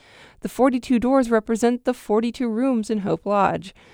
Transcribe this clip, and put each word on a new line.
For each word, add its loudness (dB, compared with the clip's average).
The -8
forty-two 2
doors 2
represent 0
the 0
forty-two -2
rooms -2
in -2
Hope -4
Lodge. 0